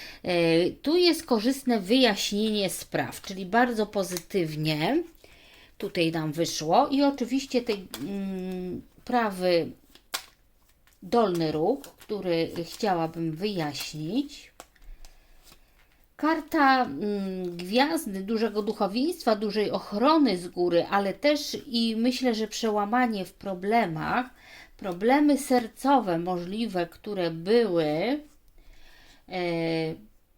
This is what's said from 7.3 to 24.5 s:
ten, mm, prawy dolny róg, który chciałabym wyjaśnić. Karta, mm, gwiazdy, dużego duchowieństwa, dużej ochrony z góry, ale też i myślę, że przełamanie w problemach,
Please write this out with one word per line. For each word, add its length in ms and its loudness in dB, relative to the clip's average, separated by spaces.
ten, 240 -6
mm, 800 -6
prawy 640 0
dolny 500 2
róg, 340 -2
który 640 -4
chciałabym 680 -2
wyjaśnić. 1200 -6
Karta, 640 2
mm, 760 -4
gwiazdy, 640 0
dużego 420 -2
duchowieństwa, 720 -2
dużej 340 -2
ochrony 680 2
z 100 -10
góry, 420 2
ale 240 0
też 420 0
i 320 0
myślę, 360 2
że 140 -2
przełamanie 760 0
w 80 -12
problemach, 960 -2